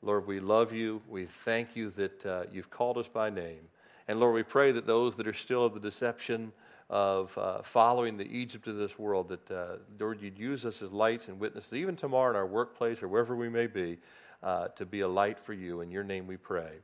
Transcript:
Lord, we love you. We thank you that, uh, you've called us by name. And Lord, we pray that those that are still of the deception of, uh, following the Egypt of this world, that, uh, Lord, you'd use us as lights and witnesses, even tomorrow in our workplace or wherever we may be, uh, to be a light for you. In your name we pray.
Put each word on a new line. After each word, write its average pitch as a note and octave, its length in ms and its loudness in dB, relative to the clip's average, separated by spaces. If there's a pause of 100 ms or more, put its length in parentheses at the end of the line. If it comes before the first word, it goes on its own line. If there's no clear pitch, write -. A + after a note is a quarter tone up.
Lord, G#2 240 2
we G2 140 -4
love A2 340 4
you. A2 340 -4
We F#2+ 200 -8 (180)
thank A#2 300 -2
you A2 160 -4
that, G2 340 -4
uh, F#2 260 -2
you've F#2+ 200 -12
called B2 260 0
us A#2 120 -4
by A2 200 0
name. E2 380 -8 (400)
And G#2+ 120 0
Lord, A#2+ 140 8
we A2+ 100 4
pray C#3 280 4
that A#2 160 0
those A#2 300 4
that G#2+ 100 -2
are G#2+ 60 -4
still B2 320 0
of A2 100 2
the G#2 40 -10
deception A2+ 720 -4 (380)
of, G2 480 2
uh, G2 240 -2
following A#2 560 4
the G2+ 80 -6
Egypt A#2+ 420 -8
of G#2+ 100 -4
this G#2 200 -4
world, G2+ 320 0
that, - 220 -10
uh, F2+ 240 -6 (240)
Lord, G#2+ 200 -4
you'd G2+ 200 -10
use A#2+ 260 -4
us A2 160 -6
as F#2+ 100 -8
lights A2 360 2
and F#2+ 120 -12
witnesses, A2 340 -6
even E3+ 220 -4
tomorrow C3 360 4
in A2+ 40 2
our G2 120 0
workplace A#2 560 -2
or G2 40 -6
wherever A#2 280 2
we A#2+ 140 -2
may A#2 180 2
be, F2+ 320 -2 (420)
uh, F2+ 280 0
to - 160 -10
be G2 160 -4
a G2 60 2
light G2+ 300 2
for - 140 -14
you. F2+ 300 -6
In E2+ 100 -8
your G2+ 140 -4
name F#2+ 200 -4
we F#2 120 -10
pray. E2 460 -6